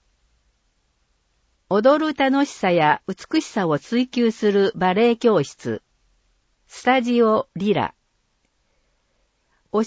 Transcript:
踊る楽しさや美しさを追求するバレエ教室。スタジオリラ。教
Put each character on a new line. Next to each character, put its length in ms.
踊 380
る 60
楽 320
し 60
さ 200
や 360
美 340
し 40
さ 220
を 120
追 300
求 220
す 200
る 240
バ 180
レ 180
エ 40
教 280
室。 380
ス 160
タ 180
ジ 220
オ 320
リ 180
ラ。 200
教 160